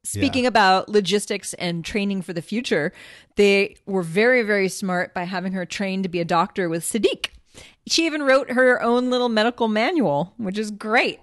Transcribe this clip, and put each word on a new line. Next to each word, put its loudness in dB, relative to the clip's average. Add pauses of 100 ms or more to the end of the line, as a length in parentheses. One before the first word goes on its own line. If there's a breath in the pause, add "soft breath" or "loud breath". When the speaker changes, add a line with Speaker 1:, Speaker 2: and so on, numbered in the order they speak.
Speaker 1:
speaking -2
Speaker 2:
Yeah. 0
Speaker 1:
about 4
logistics 0
and -6
training -2
for -10
the -6
future, -2 (440 loud breath)
they 4 (100)
were -2
very, 2
very 0
smart -4
by -6
having -6
her -6
train -4
to -4
be -4
a -2
doctor 0
with -4
Siddiq. -2 (600 loud breath)
She 0
even -4
wrote 2
her 4
own 2
little 0
medical 0
manual, 0
which -6
is -6
great. -2